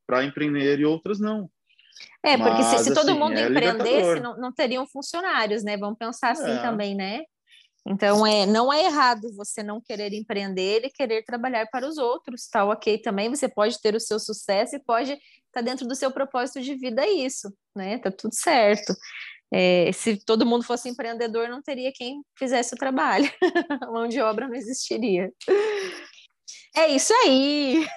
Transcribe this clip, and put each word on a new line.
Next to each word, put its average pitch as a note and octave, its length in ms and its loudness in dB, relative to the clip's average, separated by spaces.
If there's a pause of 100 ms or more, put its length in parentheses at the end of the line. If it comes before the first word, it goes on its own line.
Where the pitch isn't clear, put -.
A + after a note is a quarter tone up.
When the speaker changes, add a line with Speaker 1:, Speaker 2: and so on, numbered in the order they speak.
Speaker 1:
pra B2+ 180 2
empreender C#3+ 540 0
e D3 80 2
outras D#3+ 340 0
não. G#3 300 -4 (760)
Speaker 2:
É, C#4+ 140 4
porque A3+ 260 4
se, - 100 4
Speaker 1:
Mas, - 80 4
Speaker 2:
se C4+ 120 2
todo D4+ 160 4
Speaker 1:
assim, D4+ 100 4
Speaker 2:
mundo D4+ 180 2
Speaker 1:
é - 120 2
Speaker 2:
empreendesse, A#3+ 400 2
Speaker 1:
libertador. F3 320 4
Speaker 2:
não, A#3+ 160 -8
não B3+ 160 -8
teriam B3+ 340 -2
funcionários, C4+ 760 -2
né? G#3 120 -4
Vamos G#3 220 -6
pensar A#3 340 -2
assim B3+ 200 -2
Speaker 1:
É. - 100 -2
Speaker 2:
também, G#3 340 -2
né? G3+ 280 -6 (640)
Então, G#3 400 4
é, G#3 180 4
não A3 260 4
é D#4 140 4
errado B3 500 2
você G#3 280 -10
não G#3 180 -8
querer G#3 320 -8
empreender G3+ 720 -2
e C#4 60 -4
querer A3+ 320 -2
trabalhar A#3 480 -4
para B3+ 160 -6
os D#4 100 -8
outros, B3 500 -4
tá G#3 180 2
ok G#3+ 340 0
também. A3 300 -2
Você C4+ 180 -2
pode A3 340 0
ter G#3+ 140 2
o A3+ 40 0
seu A3 200 -4
sucesso G#3+ 560 -4
e C#4 40 -8
pode C4 380 -2 (340)
tá B3 100 -6
dentro B3+ 260 -4
do C4 80 -4
seu C4+ 160 -2
propósito C4+ 500 -4
de C4+ 140 -6
vida B3+ 320 -2
isso, C4 440 -2 (240)
né? G3+ 220 -6
Tá G3 140 -4
tudo - 240 -8
certo. G#3 580 4 (580)
É, F3+ 400 4
se G3+ 320 -2
todo A3+ 220 2
mundo A#3+ 180 2
fosse A#3+ 240 -6
empreendedor, A#3 600 -4
não B3+ 120 -10
teria C4 320 -6
quem C4 280 -10 (160)
fizesse B3 380 -2
o - 20 -12
trabalho. C4+ 480 2 (160)
<laughs> D4 420 0
A B3+ 40 -12
mão A#3 200 -4
de A#3+ 140 -2
obra A3 260 0
não A#3 60 -8
existiria. A3 760 -2 (1400)
É D#4 120 6
isso C#4 260 2 (120)
aí! C#4+ 600 4 (120)